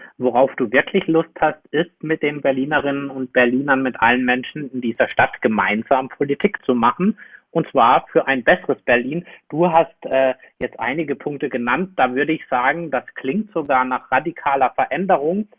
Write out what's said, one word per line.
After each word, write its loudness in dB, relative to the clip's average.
worauf 2
du -2
wirklich 0
Lust 0
hast, -2
ist -4
mit -4
den -4
Berlinerinnen -2
und -8
Berlinern, 2
mit -4
allen 2
Menschen -4
in -8
dieser 0
Stadt 0
gemeinsam 0
Politik -2
zu 0
machen. 0
Und -2
zwar 4
für 0
ein 0
besseres 2
Berlin. 0
Du 2
hast, 2
äh, 2
jetzt -8
einige -4
Punkte -8
genannt. -4
Da 0
würde 0
ich -6
sagen, -2
das -4
klingt -4
sogar 0
nach -4
radikaler 0
Veränderung, -2